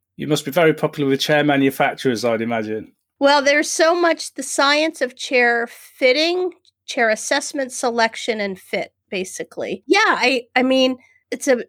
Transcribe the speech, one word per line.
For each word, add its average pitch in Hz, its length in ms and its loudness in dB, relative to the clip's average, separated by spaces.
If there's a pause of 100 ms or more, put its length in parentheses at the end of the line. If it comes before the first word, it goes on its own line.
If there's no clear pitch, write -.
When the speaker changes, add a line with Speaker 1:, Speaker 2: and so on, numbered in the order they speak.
(160)
Speaker 1:
You 143 100 -8
must 147 180 0
be 143 60 -8
very 160 240 6
popular 151 340 -2
with 135 120 2
chair 147 240 2
manufacturers, 135 800 2
I'd 117 180 0
imagine. 110 500 -6 (280)
Speaker 2:
Well, 277 220 4
there's 294 280 2
so 330 240 2
much, 339 400 -2
the 269 80 -10
science 294 580 -2
of 247 160 -6
chair 240 520 0
fitting, 330 840 -2 (340)
chair 233 220 -2
assessment, 262 640 -4
selection, 233 680 -2
and 196 180 -6
fit, - 340 -8 (180)
basically. 185 760 -8
Yeah, 359 200 4
I, 254 400 0 (100)
I 254 80 2
mean, 262 340 2 (320)
it's - 160 -10
a 247 220 2